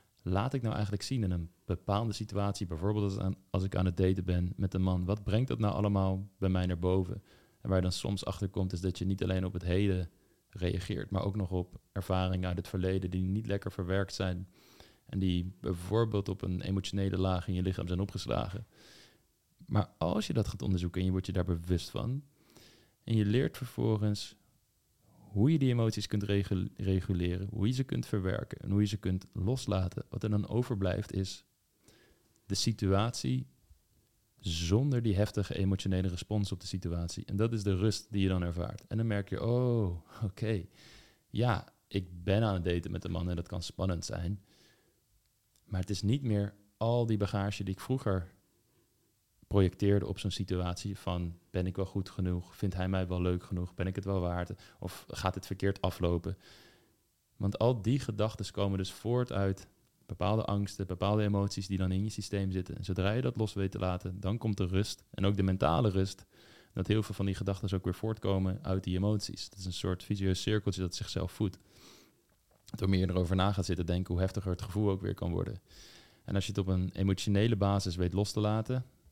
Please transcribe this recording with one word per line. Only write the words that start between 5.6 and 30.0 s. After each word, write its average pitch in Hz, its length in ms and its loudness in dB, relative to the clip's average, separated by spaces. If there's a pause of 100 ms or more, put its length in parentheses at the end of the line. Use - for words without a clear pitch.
allemaal 98 540 2 (100)
bij 95 120 0
mij 92 160 2
naar 90 140 0
boven? 92 440 0 (380)
En - 80 -4
waar 92 80 4
je 90 60 4
dan 92 80 2
soms - 340 -4
achter - 240 -4
komt, 92 240 -2
is 87 80 -4
dat 92 160 0
je 92 80 -4
niet 95 180 0
alleen 92 220 0
op 90 80 -4
het 90 100 -6
heden 92 460 2 (400)
reageert, 90 600 -2
maar 98 140 0
ook 98 120 -2
nog 98 160 -2
op 90 280 -4 (120)
ervaringen 92 560 0
uit 87 100 -2
het 87 100 -6
verleden 92 420 0
die 92 120 0
niet 101 260 0
lekker 98 240 -4
verwerkt 95 420 -2
zijn 92 340 -2 (580)
en - 140 -4
die 90 400 2
bijvoorbeeld 101 680 0
op 92 120 -4
een 92 200 -2
emotionele 95 560 0
laag 92 300 2
in 92 60 -2
je 90 80 0
lichaam 92 260 -2
zijn 90 120 0
opgeslagen. 92 680 -4 (960)
Maar - 320 0
als 208 300 0
je - 60 -4
dat 107 140 2
gaat - 140 -6
onderzoeken 90 380 0
en 92 60 0
je 92 60 2
wordt 92 140 0
je 90 60 -6
daar 90 140 2
bewust 85 440 0
van 131 340 -4 (800)
en 113 120 0
je 107 100 4
leert 117 320 2
vervolgens 107 800 -2 (720)
hoe 107 440 2
je 160 80 4
die 135 100 4
emoties 113 380 2
kunt 104 160 0
regu-, 98 520 2
reguleren, 92 760 0
hoe 101 160 0
je 127 60 2
ze 131 100 0
kunt 123 220 -2
verwerken - 540 -2
en - 120 -6
hoe 101 100 6
je 104 60 6
ze 101 100 -2
kunt 92 360 -2
loslaten. 101 760 0